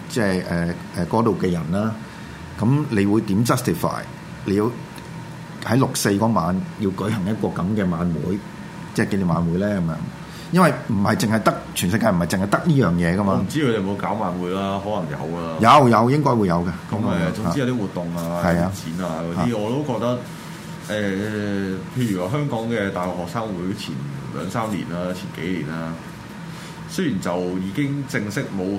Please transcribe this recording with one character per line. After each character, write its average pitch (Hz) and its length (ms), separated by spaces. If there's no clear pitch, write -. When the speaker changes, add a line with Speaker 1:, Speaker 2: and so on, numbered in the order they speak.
Speaker 1:
即 123 120
係， 92 240
誒， 85 300
誒， 87 100
嗰 113 160
度 95 180
嘅 92 80
人 82 220
啦， 107 200
咁 139 300
你 101 160
會 107 160
點 107 220
justify？ 107 460
你 95 120
要 107 140
喺 117 100
六 135 180
四 - 180
嗰 107 200
晚 90 260
要 101 120
舉 92 200
行 110 160
一 107 160
個 104 60
咁 85 140
嘅 98 120
晚 82 120
會， 101 120
即 113 80
係 110 60
紀 104 80
念 95 120
晚 85 160
會 85 140
咧 101 80
咁 101 140
樣？ 82 140
因 180 100
為 151 100
唔 117 160
係 101 140
淨 110 160
係 110 100
得， - 120
全 87 160
世 220 80
界 - 120
唔 92 100
係 85 80
淨 95 140
係 98 60
得 143 160
呢 147 160
樣 90 120
嘢 87 260
㗎 104 60
嘛。 98 80
Speaker 2:
我 92 60
唔 95 100
知 147 180
佢 120 40
哋 110 40
有 101 80
冇 98 140
搞 90 160
晚 104 260
會 90 120
啦， 98 340
可 104 60
能 98 200
有 73 260
啊。 85 440
Speaker 1:
有， 127 80
有， 117 240
應 151 100
該 139 80
會 110 160
有 85 100
嘅。 87 120
Speaker 2:
咁， - 20
誒， 104 40
Speaker 1:
應 - 20
該 101 80
會 87 140
有。 90 80
Speaker 2:
總 110 180
之 139 100
有 123 60
啲 127 120
活 98 100
動 85 280
啊， 85 280
Speaker 1:
係 87 40
啊。 92 120
Speaker 2:
展 87 340
啊 82 140
嗰 85 300
啲， 113 60
Speaker 1:
啊。 - 20
Speaker 2:
我 104 120
都 135 220
覺 107 60
得， 123 200
誒， 101 880
譬 113 160
如 90 100
話 95 80
香 147 160
港 113 120
嘅 101 220
大 90 140
學 90 40
學 85 60
生 117 160
會 92 260
前 82 200
兩 80 160
三 113 200
年 87 120
啦， 90 200
前 92 120
幾 90 60
年 78 200
啦， 82 220
雖 185 200
然 98 120
就 90 200
已 95 140
經 143 360
正 104 220
式 127 140
冇 95 220